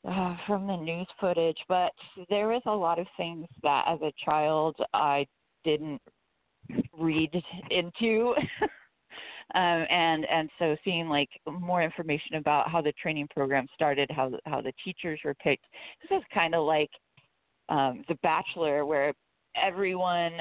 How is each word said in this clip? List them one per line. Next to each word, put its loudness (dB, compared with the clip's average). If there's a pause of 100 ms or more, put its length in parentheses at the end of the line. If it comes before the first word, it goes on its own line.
uh, -2
from -2
the -2
news -6 (140)
footage. 2 (120)
But 2 (360)
there 2
was 0
a 2
lot 0
of -4 (100)
things -6 (160)
that, 2
as 0
a -2 (120)
child, 2 (180)
I 2 (360)
didn't -2 (960)
read 2 (380)
into. 2
<laughs> 0 (1080)
Um, 4
and, 4
and 0
so 2 (100)
seeing, -2
like, 2 (180)
more -2
information -4
about 2
how 0
the 0
training -4
program 0
started, 0
how, -2 (140)
how -2
the -6 (100)
teachers -8
were -2
picked. 0 (360)
This 0
is -4
kinda 2
like, 2 (800)
um, 2
The 0
Bachelor, 0
where 2 (420)
everyone 0